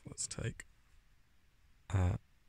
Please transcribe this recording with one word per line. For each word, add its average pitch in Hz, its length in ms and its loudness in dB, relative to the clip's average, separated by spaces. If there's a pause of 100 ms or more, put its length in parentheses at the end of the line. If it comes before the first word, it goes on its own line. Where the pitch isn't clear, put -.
Let's - 200 -8
take, - 400 -6 (1200)
uh, 92 300 4 (300)